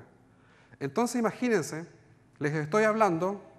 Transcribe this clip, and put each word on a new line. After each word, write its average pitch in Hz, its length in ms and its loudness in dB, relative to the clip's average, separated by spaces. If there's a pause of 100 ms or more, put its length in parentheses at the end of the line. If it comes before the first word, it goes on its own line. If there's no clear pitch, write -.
(800)
Entonces, 233 400 -2
imagínense, 175 680 0 (520)
les 147 140 -2
estoy 160 320 2
hablando, 196 560 2 (180)